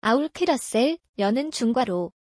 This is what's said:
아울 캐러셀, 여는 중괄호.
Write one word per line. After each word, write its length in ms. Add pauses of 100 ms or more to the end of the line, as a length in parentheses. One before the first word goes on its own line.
아울 280
캐러셀, 680 (200)
여는 340
중괄호. 580 (140)